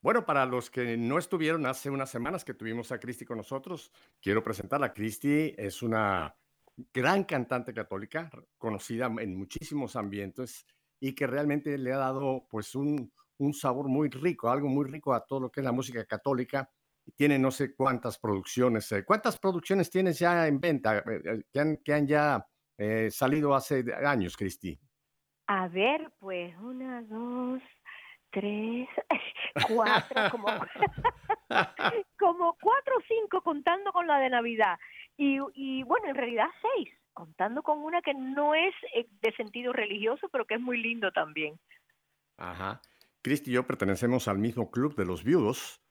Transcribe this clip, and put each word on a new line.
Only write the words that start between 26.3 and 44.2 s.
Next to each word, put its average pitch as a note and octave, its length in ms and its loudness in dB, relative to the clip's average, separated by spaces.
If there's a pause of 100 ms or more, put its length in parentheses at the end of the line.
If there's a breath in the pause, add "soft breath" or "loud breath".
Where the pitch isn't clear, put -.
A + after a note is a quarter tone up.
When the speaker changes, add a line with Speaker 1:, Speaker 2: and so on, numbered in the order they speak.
Speaker 2:
una, B3+ 400 -10
dos, B3 600 -6 (720 loud breath)
tres, G#3+ 560 -4 (220)
<laughs> - 580 -2
cuatro, A3 640 2
como, G#3+ 180 -4
<laughs> - 1000 -2
Speaker 1:
<laughs> - 560 2 (140)
Speaker 2:
como E4+ 420 4
cuatro C5 360 4
o F4 100 2
cinco G#4+ 340 0
contando F4 500 0
con F4 140 2
la D4 140 4
de C4 100 4
Navidad. A#3 480 2 (400 loud breath)
Y, C#4 220 2 (160)
y, C4 280 -6
bueno, E4 260 0
en C4+ 60 -2
realidad A#3+ 300 0 (160)
seis, A4 280 -2 (240)
contando F#3 500 -4
con D4+ 160 0
una E4 240 -2
que D4 100 0
no C#4 400 0
es, E4+ 220 2 (180)
eh, A#3 140 -2 (140)
de A3+ 120 2
sentido A#3+ 400 -6
religioso, A3 580 -2
pero A#3+ 140 -2
que - 80 -4
es A3+ 80 -2
muy B3 160 -2
lindo A3+ 340 -2
también. D#3 480 -4 (800 soft breath)
Speaker 1:
Ajá. F#2 420 -6 (440 soft breath)
Cristi C#3 260 -2
y B2 60 2
yo B2+ 100 2
pertenecemos A#2 600 0